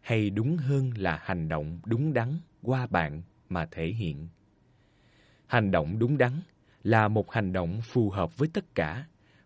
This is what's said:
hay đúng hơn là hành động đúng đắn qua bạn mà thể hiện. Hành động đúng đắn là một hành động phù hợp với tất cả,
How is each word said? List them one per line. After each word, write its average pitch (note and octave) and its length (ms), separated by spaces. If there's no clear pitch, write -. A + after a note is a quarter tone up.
hay G#2+ 300
đúng A2+ 260
hơn C3+ 400
là F2 260
hành E2+ 260
động D#2+ 360
đúng B2 280
đắn B2+ 280
qua B2+ 240
bạn E2 360
mà E2+ 220
thể E2 160
hiện. E2+ 420
Hành A2 240
động F2 280
đúng B2 200
đắn B2 140
là A2 260
một G#2 240
hành G2+ 200
động F#2 300
phù A2+ 280
hợp F#2 280
với D3 140
tất - 220
cả, F#2+ 320